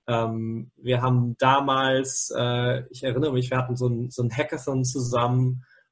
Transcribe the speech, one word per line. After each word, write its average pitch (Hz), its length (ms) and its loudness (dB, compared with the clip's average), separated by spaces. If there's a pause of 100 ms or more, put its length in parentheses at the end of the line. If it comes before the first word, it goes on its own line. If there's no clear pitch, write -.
Ähm, 113 680 -4
wir 123 260 0
haben 123 360 2
damals, 135 1000 2
äh, 123 520 0
ich - 120 -18
erinnere 135 300 0
mich, 127 180 0
wir 131 80 0
hatten 127 160 -2
so 123 140 0
ein, 120 220 -2
so - 120 -4
ein 120 80 2
Hackathon 135 540 -2
zusammen 127 800 0 (280)